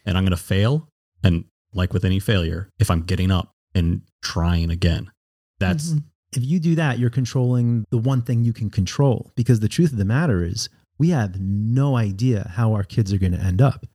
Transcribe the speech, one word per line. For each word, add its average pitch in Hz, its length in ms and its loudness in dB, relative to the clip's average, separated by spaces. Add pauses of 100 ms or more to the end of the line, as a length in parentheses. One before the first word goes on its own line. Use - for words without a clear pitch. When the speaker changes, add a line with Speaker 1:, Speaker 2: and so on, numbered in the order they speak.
Speaker 1:
And 90 120 -2
I'm 95 80 2
gonna 90 120 0
fail. 113 500 0 (360)
And 85 220 2 (280)
like 90 200 -2
with 92 120 0
any 95 140 2
failure, 87 580 -2
if - 140 -4
I'm 85 100 0
getting 92 300 0
up 87 220 -2 (200)
and 87 280 0 (200)
trying 85 480 0
again, 85 400 -2 (500)
that's 92 300 -2
Speaker 2:
Mm-hmm. 156 100 0 (340)
Speaker 3:
If 123 120 -2
you 165 160 0
do 165 140 2
that, 147 220 0
you're 120 120 0
controlling 120 800 0
the 123 80 0
one 123 240 0
thing 117 240 0
you 117 80 2
can 110 160 -6
control, - 680 0
because 120 240 2
the 110 80 2
truth 165 240 2
of 120 60 -4
the 98 80 0
matter 113 400 0
is 98 240 -6 (280)
we 156 120 2
have 107 320 -2
no 113 560 0
idea 107 580 0
how 113 180 2
our 101 120 0
kids 98 260 0
are 101 60 2
gonna 90 200 2
end 92 240 0
up. 135 340 2